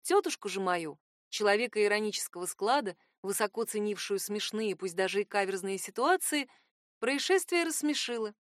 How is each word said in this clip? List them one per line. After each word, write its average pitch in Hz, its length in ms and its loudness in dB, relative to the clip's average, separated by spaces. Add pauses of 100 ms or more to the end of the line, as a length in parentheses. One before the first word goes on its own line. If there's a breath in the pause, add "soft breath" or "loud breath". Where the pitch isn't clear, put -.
Тетушку 349 460 0
же 190 120 -4
мою, 170 380 -2 (320)
человека 214 520 2
иронического 208 640 0
склада, 214 500 0 (260)
высоко 208 420 -2
ценившую 208 540 -2
смешные, 208 580 -4
пусть 180 200 -6
даже 190 260 0
и - 20 0
каверзные 196 540 -2
ситуации, 294 720 0 (500 soft breath)
происшествие 339 680 2
рассмешило. 247 680 -2 (160)